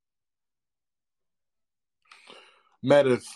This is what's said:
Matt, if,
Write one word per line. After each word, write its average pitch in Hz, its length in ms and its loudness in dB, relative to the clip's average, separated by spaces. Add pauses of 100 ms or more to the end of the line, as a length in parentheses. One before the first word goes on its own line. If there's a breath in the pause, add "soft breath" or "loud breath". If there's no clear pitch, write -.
(2750 soft breath)
Matt, 139 240 2
if, 123 200 -2 (100)